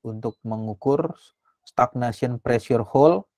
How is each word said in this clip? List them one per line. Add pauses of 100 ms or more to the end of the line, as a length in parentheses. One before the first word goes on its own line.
untuk
mengukur (480)
stagnation
pressure
hole.